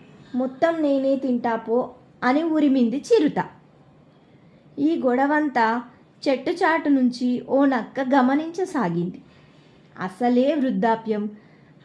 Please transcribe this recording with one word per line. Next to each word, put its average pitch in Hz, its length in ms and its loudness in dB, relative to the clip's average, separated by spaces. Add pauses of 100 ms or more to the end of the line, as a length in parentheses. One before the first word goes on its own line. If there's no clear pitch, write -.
(340)
మొత్తం 311 480 -2
నేనే 277 340 2
తింటా 247 400 -2
పో" 226 340 -2 (320)
అని 269 200 2
ఉరిమింది 277 720 2
చిరుత. 311 320 2 (1300)
ఈ 285 280 0
గొడవంతా 254 760 0 (460)
చెట్టు 262 220 -2
చాటు 330 380 0
నుంచి 247 600 0
ఓ 277 160 2
నక్క 254 360 -2
గమనించసాగింది. 262 1200 -2 (800)
అసలే 247 540 0
వృద్ధాప్యం, 226 760 -2 (540)